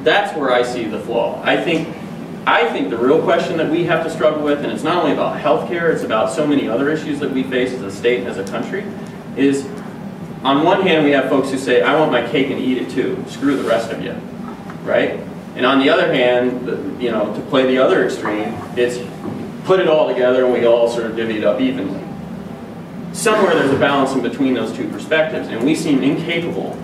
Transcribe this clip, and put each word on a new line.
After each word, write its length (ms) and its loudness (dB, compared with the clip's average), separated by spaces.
that's 320 2
where 160 0
I 120 4
see 220 -4
the 140 -4
flaw. 440 -2
I 200 2
think, 320 -2
I 220 2
think 200 -2
the 80 -4
real 240 4
question 360 0
that 120 0
we 140 0
have 200 0
to 60 -4
struggle 320 2
with, 220 0
and 80 -4
it's 100 -6
not 160 0
only 140 2
about 280 -2
healthcare, 540 0
it's 80 -2
about 300 0
so 160 0
many 200 2
other 220 0
issues 300 -2
that 100 -2
we 140 0
face 280 0
as 120 -6
a 80 -6
state 300 0
and 60 -6
as 120 -6
a 120 -6
country, 320 -4
is 300 2
on 200 4
one 180 4
hand 240 4
we 60 6
have 180 2
folks 220 2
who 80 -2
say, 240 4
"I 160 4
want 120 2
my 160 0
cake 220 0
and 100 -4
eat 200 0
it 100 -6
too, 380 -2
screw 340 0
the 80 -2
rest 220 0
of 120 -6
you," 120 -6
right? 360 0
And 120 0
on 100 4
the 120 4
other 220 4
hand, 540 2
the, 120 -4
you 120 -2
know, 240 -2
to 60 -8
play 260 2
the 100 2
other 260 4
extreme, 520 -4
it's 220 0
put 140 4
it 80 2
all 200 4
together 380 2
and 80 4
we 120 2
all 240 6
sort 160 -2
of 100 -4
divvy 220 -2
it 60 -2
up 180 2
evenly. 400 -2
Somewhere 400 4
there's 180 4
a 60 2
balance 360 2
in 100 0
between 320 0
those 200 -4
two 120 -6
perspectives, 640 0
and 140 -4
we 120 4
seem 260 2
incapable 840 -2